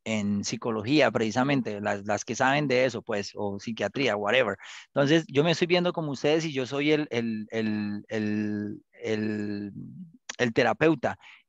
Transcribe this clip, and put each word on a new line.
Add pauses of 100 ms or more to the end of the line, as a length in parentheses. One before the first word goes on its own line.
en
psicología,
precisamente,
las,
las
que
saben
de
eso,
pues,
o
psiquiatría,
whatever. (380)
Entonces,
yo
me
estoy
viendo
como
ustedes
y
yo
soy
el,
el,
el,
el, (180)
el, (680)
el
terapeuta. (300)